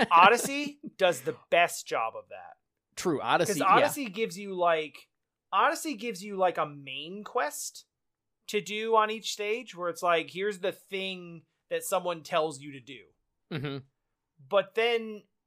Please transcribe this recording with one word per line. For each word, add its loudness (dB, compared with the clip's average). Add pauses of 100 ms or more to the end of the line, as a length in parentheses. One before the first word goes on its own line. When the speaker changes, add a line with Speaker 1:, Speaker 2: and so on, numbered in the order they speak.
(120)
Speaker 1:
Odyssey 6 (180)
does 2
the -6 (140)
best 2
job -4
of -14
that. -18 (380)
Speaker 2:
True, -2
Odyssey, 2
Speaker 1:
'Cause -2
Speaker 2:
yeah. 2 (100)
Speaker 1:
Odyssey 2
gives -6
you, -10
like, 0 (420)
Odyssey 0
gives -8
you, -8
like, 2
a 0
main -12
quest -6 (600)
to -2
do -2
on 4
each -8
stage -6
where -6
it's -6
like, 2
here's -6
the -4
thing -10 (280)
that -4
someone -2
tells -2
you -16
to -16
do. -18 (520)
Speaker 2:
Mm-hmm. -6 (680)
Speaker 1:
But 0
then -2 (240)